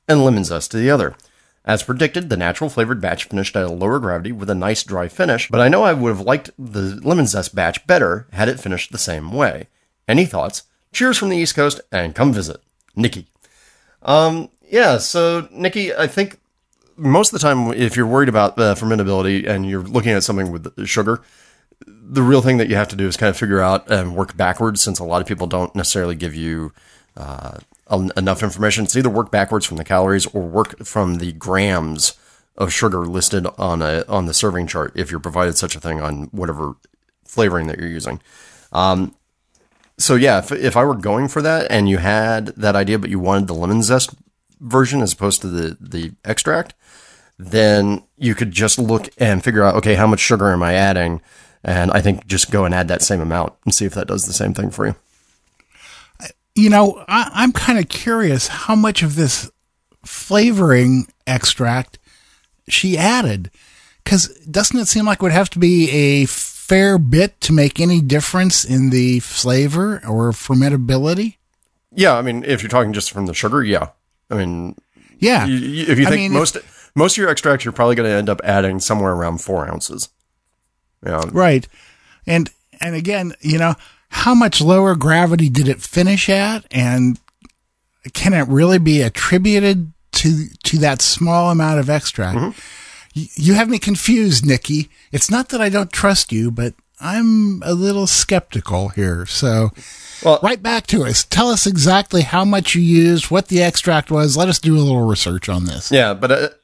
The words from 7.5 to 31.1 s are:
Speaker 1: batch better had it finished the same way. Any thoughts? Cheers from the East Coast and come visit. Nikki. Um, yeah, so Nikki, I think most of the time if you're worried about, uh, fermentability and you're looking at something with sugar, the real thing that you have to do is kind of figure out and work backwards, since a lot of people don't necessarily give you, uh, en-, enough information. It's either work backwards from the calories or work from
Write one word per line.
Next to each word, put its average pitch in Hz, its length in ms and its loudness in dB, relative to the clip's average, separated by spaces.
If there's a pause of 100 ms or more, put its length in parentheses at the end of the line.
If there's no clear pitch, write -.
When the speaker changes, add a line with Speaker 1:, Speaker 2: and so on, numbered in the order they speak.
Speaker 1:
batch 90 320 -4
better 113 460 0
had 104 160 -2
it 131 120 -4
finished 92 320 -8
the - 60 -10
same 80 320 -8
way. 110 380 -4 (400)
Any 147 160 4
thoughts? 85 380 -6 (280)
Cheers 254 280 0
from 202 100 -4
the 180 80 -2
East 165 180 -2
Coast 143 280 -2 (100)
and 85 220 -4
come 135 180 2
visit. 85 300 -6 (340)
Nikki. 110 300 -2 (760)
Um, 160 460 2 (200)
yeah, 190 300 4
so 170 520 -2
Nikki, 185 440 -4
I 160 120 -2
think 196 320 -4 (580)
most 160 360 2
of 202 80 -6
the 151 60 2
time 123 260 0
if 117 240 -2
you're 120 100 2
worried 131 220 2
about, 107 300 2
uh, 107 160 4
fermentability 98 720 -2
and 98 220 -4
you're 98 140 -4
looking 113 300 -2
at 98 100 0
something 95 300 -4
with 85 340 -12
sugar, 110 360 -2 (640)
the 113 360 -4
real 131 180 6
thing 127 180 4
that 113 100 0
you 104 80 0
have 101 120 0
to 98 80 -12
do 98 100 -2
is 90 100 -4
kind 107 140 0
of 87 60 -2
figure 98 240 0
out 95 300 0
and 92 240 -2
work 92 220 -4
backwards, 101 440 -2
since 95 180 -4
a 90 60 -10
lot 87 160 -2
of 87 60 -6
people 90 200 -6
don't 90 280 -4
necessarily 90 400 -2
give 80 220 -8
you, 80 360 -8 (440)
uh, 69 420 -14 (320)
en-, 95 260 -2
enough 95 280 0
information. 104 400 -2
It's - 120 -2
either 127 140 2
work 107 220 -2
backwards 101 340 0
from 80 100 -8
the 80 80 -8
calories 95 420 2
or 98 160 -6
work 92 420 -4
from 90 320 -2